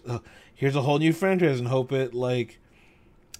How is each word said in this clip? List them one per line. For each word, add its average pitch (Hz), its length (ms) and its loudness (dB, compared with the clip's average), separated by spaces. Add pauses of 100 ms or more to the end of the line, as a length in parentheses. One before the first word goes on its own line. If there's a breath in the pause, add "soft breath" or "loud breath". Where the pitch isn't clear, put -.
uh, 117 120 -6 (360 soft breath)
here's 135 220 -2
a 139 60 0
whole 143 160 2
new 160 140 4
franchise," 175 460 2
and 120 100 -4
hope 131 240 0
it, 131 220 -2
like, 123 440 -2 (800 soft breath)